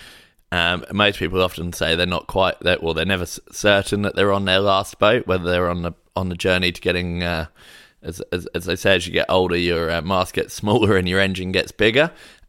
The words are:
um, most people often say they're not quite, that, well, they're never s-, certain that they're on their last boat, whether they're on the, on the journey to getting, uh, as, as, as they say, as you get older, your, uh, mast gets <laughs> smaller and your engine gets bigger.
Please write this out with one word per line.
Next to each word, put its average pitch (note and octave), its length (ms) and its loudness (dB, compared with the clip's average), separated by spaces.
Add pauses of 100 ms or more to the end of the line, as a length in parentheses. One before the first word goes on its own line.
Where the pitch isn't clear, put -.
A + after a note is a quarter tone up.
(540)
um, F2 400 0
most G2+ 260 2
people F#2 220 0
often F2 320 -2
say E2 240 0
they're F2 80 0
not F2 220 -4
quite, F#2 340 0
that, F2 200 0
well, E2 120 -2
they're D#2+ 120 -2
never F#2 180 -2
s-, - 180 -10 (100)
certain G2+ 520 2
that G2+ 120 -4
they're G2 160 2
on G2 140 0
their F#2+ 160 2
last G2+ 380 0
boat, G#2+ 280 4
whether F#2 160 0
they're F2+ 260 0
on F2 120 -2
the, E2+ 100 -4 (240)
on F#2 140 -2
the F2+ 60 -4
journey F2+ 360 2
to - 80 -14
getting, F2+ 440 -2
uh, E2 240 -4 (540)
as, F2 200 -12 (100)
as, F2+ 140 -4 (100)
as F2 80 -4
they F2+ 140 -2
say, G2 180 4
as F2 100 0
you F2+ 60 -8
get E2+ 160 0
older, F2+ 300 2
your, E2+ 340 0
uh, E2+ 100 -2
mast F#2 320 -2
gets - 200 -4
<laughs> - 80 -12
smaller G#2 340 2
and F2+ 140 0
your F#2 100 0
engine F#2 320 -2
gets F#2 220 -2
bigger. B2 360 2 (400)